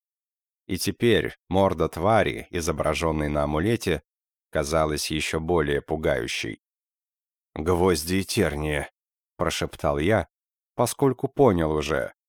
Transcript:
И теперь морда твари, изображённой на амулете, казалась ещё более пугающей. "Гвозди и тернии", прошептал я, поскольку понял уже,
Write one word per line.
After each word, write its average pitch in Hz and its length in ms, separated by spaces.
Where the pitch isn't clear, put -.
И 92 100
теперь 101 580
морда 90 420
твари, 92 640
изображённой 78 800
на 73 140
амулете, 80 600
казалась 76 640
ещё 78 280
более 78 420
пугающей. 69 800
"Гвозди 85 600
и 95 80
тернии", 76 640
прошептал 78 600
я, 92 280
поскольку 131 520
понял 87 440
уже, 73 420